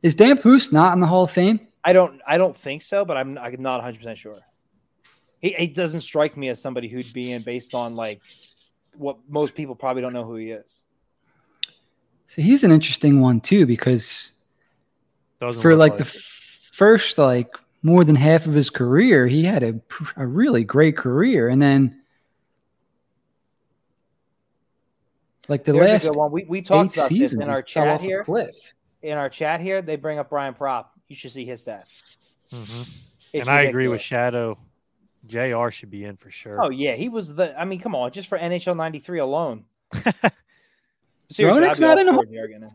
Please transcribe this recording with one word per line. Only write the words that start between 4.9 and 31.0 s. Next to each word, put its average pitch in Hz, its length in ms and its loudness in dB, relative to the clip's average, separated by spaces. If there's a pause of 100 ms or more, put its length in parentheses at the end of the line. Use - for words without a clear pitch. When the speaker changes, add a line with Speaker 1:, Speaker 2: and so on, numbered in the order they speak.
Speaker 2:
He, 202 140 -4
he 170 140 -4
doesn't 160 340 -6
strike 151 340 -2
me 135 140 -8
as 120 120 -8
somebody 123 280 -10
who'd 120 240 -14
be 123 180 -10
in 120 120 -10
based 123 300 -12
on, 117 220 -8
like, 110 240 -10 (800)
what 139 200 -10 (120)
most 147 260 -4
people 135 200 -12
probably 127 260 -6
don't 123 120 -8
know 120 120 -10
who 113 100 -14
he 110 160 -12
is. - 320 -18 (1500)
Speaker 1:
So - 120 -8
he's 240 240 4
an 180 60 8
interesting 147 500 4
one 123 180 4
too, 190 260 4
because - 680 -2 (1040)
Speaker 3:
Doesn't 120 220 -8
Speaker 1:
for, 165 100 6
Speaker 3:
look 160 80 8
Speaker 1:
like, 156 140 8
Speaker 3:
like - 60 -8
Speaker 1:
the - 40 -4
Speaker 3:
it. - 60 -8
Speaker 1:
f-, - 640 -20
first, 214 440 4
like, 123 300 2 (360)
more 170 200 6
than 151 140 6
half 160 300 4
of 151 60 -2
his 143 160 2
career, 135 580 2
he 151 180 0
had 180 180 0
a, 113 160 -4 (380)
a 135 100 -6
really 156 380 0
great 151 320 2
career, 143 500 0
and 131 140 2
then, 139 400 2 (3500)
like, 139 160 -4
the 151 100 -2
Speaker 2:
There's 170 160 6
a 214 40 4
Speaker 1:
last 175 140 0
Speaker 2:
good 151 100 -2
one. 151 140 -2
We, 175 140 -6
we 180 160 -8
talked 196 300 2
Speaker 1:
eight - 60 -8
Speaker 2:
about 143 120 0
this 175 100 0
Speaker 1:
seasons, 269 140 0 (100)
Speaker 2:
in 143 40 -6
Speaker 1:
he - 20 -8
Speaker 2:
our 139 80 -2
Speaker 1:
fell 131 60 -6
Speaker 2:
chat 151 240 -2
Speaker 1:
off 151 140 -2
a - 20 -14
Speaker 2:
here. 190 200 -6
Speaker 1:
cliff. 214 320 -6 (460)
Speaker 2:
In 151 160 -10
our 139 120 -6
chat 160 320 -6
here, 190 200 -6
they 156 140 -8
bring 151 240 -8
up 143 100 -10
Brian 139 240 -6
Propp. 131 340 -8 (200)